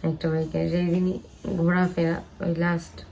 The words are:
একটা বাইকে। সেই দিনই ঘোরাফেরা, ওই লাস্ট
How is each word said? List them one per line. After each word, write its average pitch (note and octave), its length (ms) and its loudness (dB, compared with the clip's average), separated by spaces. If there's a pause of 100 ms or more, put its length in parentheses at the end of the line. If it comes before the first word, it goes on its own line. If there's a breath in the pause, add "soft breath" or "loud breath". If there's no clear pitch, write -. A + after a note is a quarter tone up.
একটা E3 260 0
বাইকে। D#3+ 400 0
সেই F3 180 0
দিনই F3+ 320 2 (380)
ঘোরাফেরা, E3+ 640 2 (180)
ওই E3+ 160 0
লাস্ট E3+ 560 -2